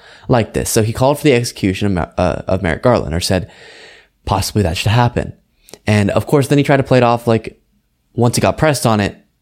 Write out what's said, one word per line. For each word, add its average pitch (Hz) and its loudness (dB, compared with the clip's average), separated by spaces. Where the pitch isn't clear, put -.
like 120 0
this. 64 -4
So 117 0
he 110 -2
called 135 0
for - -10
the 147 4
execution 104 -2
of 101 -2
Mer-, 85 -4
uh, 90 -2
of 95 -2
Merrick 82 -2
Garland, 82 0
or 90 -2
said 92 -4
possibly 101 -2
that 85 -2
should - -2
happen. 120 0
And 104 2
of - -2
course, 139 0
then 143 2
he 139 2
tried 139 4
to 131 2
play 127 2
it 123 4
off 117 0
like, 113 -2
once 120 0
he - 0
got 95 0
pressed 151 0
on 110 2
it, 98 -2